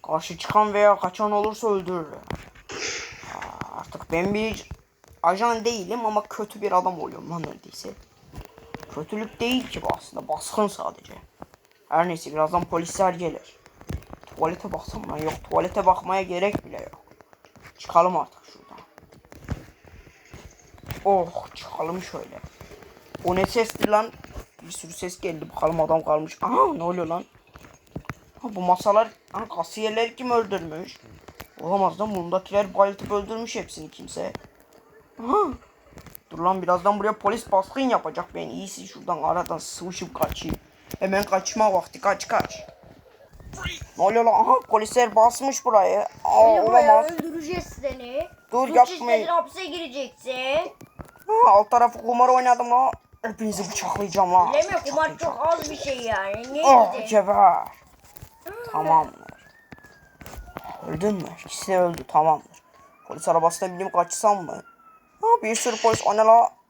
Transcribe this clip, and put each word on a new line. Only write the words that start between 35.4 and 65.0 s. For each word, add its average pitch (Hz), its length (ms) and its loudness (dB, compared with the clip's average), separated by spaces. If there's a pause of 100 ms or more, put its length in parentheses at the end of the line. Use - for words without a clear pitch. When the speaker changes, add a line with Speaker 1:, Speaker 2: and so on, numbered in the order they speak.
Speaker 1:
Dur 160 80 -14
lan 185 220 0
birazdan 180 380 0
buraya 208 140 0
polis 214 380 -4
baskın 196 300 0
yapacak. 190 440 -2 (100)
Ben 165 140 -10
iyisi 185 380 -14
şuradan 170 360 -6
aradan 165 340 -2
sıvışıp 175 580 -12
kaçayım. - 420 -6 (420)
Hemen 196 240 0
kaçma 202 500 0
vakti - 280 -4
kaç 196 260 -2
kaç. - 320 -2 (1400)
Ne - 60 2
oluyor 226 200 4
lan? 226 100 6
Aha 247 260 6
polisler 220 560 0
basmış 240 500 4
burayı. 196 340 4 (240)
Aa, 220 320 8
Speaker 2:
Gel 202 120 4
buraya, 285 260 8
Speaker 1:
olamaz. 302 180 6
Speaker 2:
öldüreceğiz 330 540 -6 (160)
seni. 262 460 -8 (240)
Speaker 1:
Dur, 254 160 0
Speaker 2:
Suç 320 80 -4
Speaker 1:
yapmayın. 294 360 4
Speaker 2:
işledin, 220 160 2
hapse 339 380 -2
gireceksin. 269 1080 -6 (560)
Speaker 1:
Ha, 415 60 0 (180)
alt 202 200 6
tarafı 240 300 2
kumar 240 280 4
oynadım 247 420 4
ha. 254 200 4 (340)
Hepinizi 208 460 -6
bıçaklayacağım 185 600 0
lan. 180 140 8
Speaker 2:
Öyle 285 100 2 (100)
mi? 392 60 -6
Kumar 339 100 -2
Speaker 1:
Bıçaklayacağım. 294 340 -2
Speaker 2:
çok 311 360 -2
az 311 180 -4
bir 302 60 -8
şey 277 240 -6
yani. 220 520 -6
Ne 294 120 -2
Speaker 1:
Oh, 240 280 8
Speaker 2:
güzel. 220 140 -6
Speaker 1:
geber. 202 480 6 (920)
Speaker 2:
Hı. 440 260 -12
Speaker 1:
Tamamdır. 160 500 0 (1700)
Öldün 170 280 -2
mü? 175 140 -8 (160)
İkisi - 220 -12
de 190 120 2
öldü. 175 280 0
Tamamdır. 156 440 2 (560)
Polis - 200 -8
arabasına 170 520 2
binip 190 140 -6
kaçsam 180 520 0
mı? - 160 -10 (600)